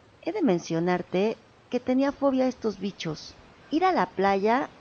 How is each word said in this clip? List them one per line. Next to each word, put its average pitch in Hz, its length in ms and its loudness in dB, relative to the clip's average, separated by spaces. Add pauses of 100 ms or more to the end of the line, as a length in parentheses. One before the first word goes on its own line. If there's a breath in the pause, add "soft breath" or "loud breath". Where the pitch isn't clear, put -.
(220)
He 339 100 -6
de 392 120 -2
mencionarte 180 920 0 (360)
que 247 80 -2
tenía 262 320 0
fobia 269 340 0
a - 20 2
estos 214 320 -4
bichos. 180 540 -8 (380)
Ir 320 140 2
a 381 60 4
la 220 140 2
playa 196 640 0 (120)